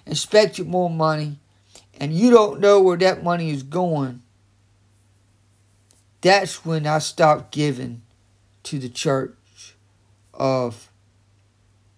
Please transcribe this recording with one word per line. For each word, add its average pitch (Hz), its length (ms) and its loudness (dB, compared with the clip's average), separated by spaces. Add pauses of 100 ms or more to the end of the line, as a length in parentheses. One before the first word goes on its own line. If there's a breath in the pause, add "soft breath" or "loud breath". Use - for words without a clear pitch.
expect 202 520 0
you 175 80 -8
more 175 240 -2
money, 156 500 -4 (580 soft breath)
and 147 140 -6
you 214 180 2
don't 214 300 4
know 202 200 6
where 185 180 4
that 185 260 0
money 170 260 -2
is 139 140 -6
going. 143 580 -4 (2000)
That's 190 440 0
when 160 220 -4
I 151 120 0
stop 151 520 0
giving 127 520 -6 (600)
to 151 140 -10
the 127 120 -10
church - 840 -6 (580)
of 127 580 -4 (1080)